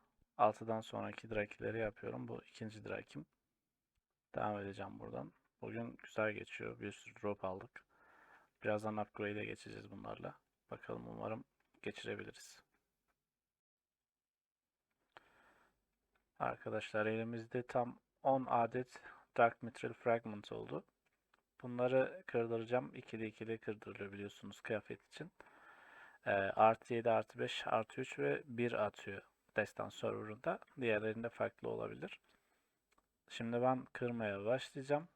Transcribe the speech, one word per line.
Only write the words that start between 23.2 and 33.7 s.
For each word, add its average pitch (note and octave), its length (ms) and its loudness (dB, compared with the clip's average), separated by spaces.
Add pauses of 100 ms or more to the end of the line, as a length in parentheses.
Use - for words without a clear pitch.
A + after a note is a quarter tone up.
ikili A2+ 300 -6
kırdırılıyor G2+ 540 -8
biliyorsunuz G2+ 500 -10
kıyafet - 460 -4
için. - 240 -10 (960)
Ee, G#2+ 60 4
artı G#2 640 6
yedi, A#2 180 4
artı A2 280 2
beş, - 280 -2
artı A2+ 340 0
üç - 180 -6
ve C#3+ 260 2
bir A#2+ 280 0
atıyor G#2 500 -2 (320)
Destan G#2 340 0
server'ında. G#2+ 680 -2 (220)
Diğerlerinde A2 480 2
farklı A2+ 400 -2
olabilir. A2+ 500 -4 (1120)
Şimdi A#2+ 320 0
ben B2+ 240 4